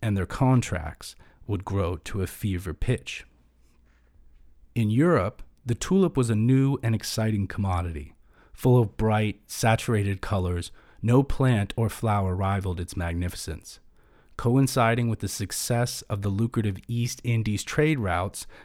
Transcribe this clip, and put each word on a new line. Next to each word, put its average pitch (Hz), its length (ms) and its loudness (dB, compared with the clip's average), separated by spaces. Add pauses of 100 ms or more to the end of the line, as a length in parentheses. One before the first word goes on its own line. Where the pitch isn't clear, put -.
and 104 160 -2
their 92 80 -2
contracts - 880 0 (320)
would 95 200 -4
grow 92 300 -2
to - 260 -6
a 90 40 -2
fever 92 460 -6
pitch. - 540 -4 (1500)
In 110 160 2
Europe, 123 520 2 (240)
the 120 80 0
tulip 185 420 2
was 120 140 2
a 110 60 2
new 131 480 4
and 113 100 2
exciting 110 540 -2
commodity. 87 640 -4 (380)
Full 123 280 4
of 107 160 -2
bright, 107 520 0
saturated 107 720 0
colors, 90 500 -2 (320)
no 123 220 6
plant 123 520 2
or 110 120 0
flower 101 480 0
rivaled 95 420 -2
its 85 180 -8
magnificence. 85 840 -6 (560)
Coinciding 120 720 2
with 110 100 -2
the - 80 -6
success - 760 -4
of 101 200 -6
the 104 60 -2
lucrative 104 580 -2
East 120 380 -4
Indies 110 400 0
trade 156 340 2
routes 92 480 -2 (180)